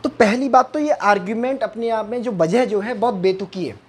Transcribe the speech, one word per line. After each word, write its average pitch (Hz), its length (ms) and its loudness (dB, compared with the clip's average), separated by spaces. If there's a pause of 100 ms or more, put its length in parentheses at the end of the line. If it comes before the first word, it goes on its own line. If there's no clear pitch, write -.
तो 262 40 0
पहली 247 380 2
बात 254 240 4
तो 302 60 -4
ये 302 120 -2
argument 226 720 0
अपने 220 280 -6
आप 220 160 -2
में 240 160 -6
जो 233 100 -4
वजह 185 320 2
जो 202 160 -2
है 233 140 -6
बहुत 220 200 0
बेतुकी 190 540 -2
है। 104 200 -14